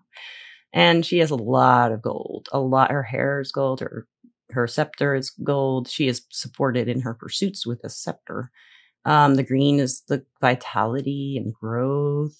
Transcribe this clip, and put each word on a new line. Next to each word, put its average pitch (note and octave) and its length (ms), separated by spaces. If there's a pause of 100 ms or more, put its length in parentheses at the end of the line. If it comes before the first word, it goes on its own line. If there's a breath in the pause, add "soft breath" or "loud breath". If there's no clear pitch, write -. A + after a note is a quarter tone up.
(720 loud breath)
And E3+ 320
she F3 140
has D#3+ 120
a C#3 60
lot B2 560
of A2 100
gold. - 500
A C#3 80
lot. C3 300
Her C#3 120
hair C3 380
is C3+ 120
gold. C3+ 280
Her, - 260 (440)
her A#2+ 160
scepter D3 480
is C3+ 160
gold. C3+ 580
She - 180
is A#2+ 240
supported B2 580
in B2 120
her A#2 140
pursuits - 520
with A#2+ 180
a - 60
scepter. - 600 (540 soft breath)
Um, D3 300
the C3+ 80
green C#3+ 380
is B2+ 280
the C#3 160 (160)
vitality C3 1000
and A2 120
growth, C#3+ 840